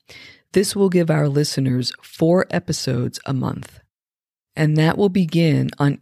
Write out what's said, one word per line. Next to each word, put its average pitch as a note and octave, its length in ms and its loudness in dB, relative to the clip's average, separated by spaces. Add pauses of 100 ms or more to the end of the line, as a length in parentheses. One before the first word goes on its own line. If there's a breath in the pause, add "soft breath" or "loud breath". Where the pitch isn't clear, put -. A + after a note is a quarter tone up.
(520 loud breath)
This G3+ 240 0
will G3 120 2
give F3 220 2
our D3 180 2
listeners C3+ 720 -2
four - 480 0
episodes B2+ 800 -4
a C#3 60 -6
month. - 480 -6 (760)
And D3+ 220 0
that D#3 200 2
will G3+ 120 2
begin E3 640 0 (100)
on C#3+ 220 2